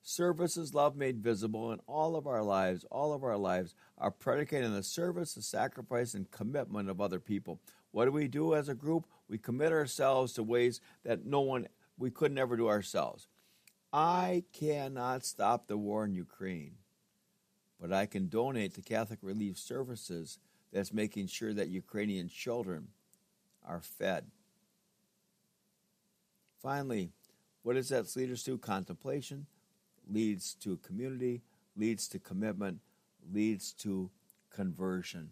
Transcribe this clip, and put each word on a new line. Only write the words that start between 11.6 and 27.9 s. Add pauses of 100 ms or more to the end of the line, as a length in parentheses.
we
could
never
do
ourselves. (640)
I (100)
cannot
stop
the
war
in
Ukraine, (1040)
but
I
can
donate
to
Catholic
Relief
Services (340)
that's
making
sure
that
Ukrainian
children (760)
are
fed. (2250)
Finally, (520)
what
does
that